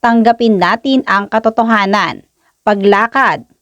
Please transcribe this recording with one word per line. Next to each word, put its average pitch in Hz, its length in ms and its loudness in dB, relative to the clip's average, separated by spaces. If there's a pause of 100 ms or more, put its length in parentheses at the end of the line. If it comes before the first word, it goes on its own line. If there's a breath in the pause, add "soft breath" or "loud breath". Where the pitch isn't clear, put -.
Tanggapin 233 560 2
natin 226 480 0
ang 202 240 -2
katotohanan. 220 960 -2 (400)
Paglakad, 202 800 0 (140)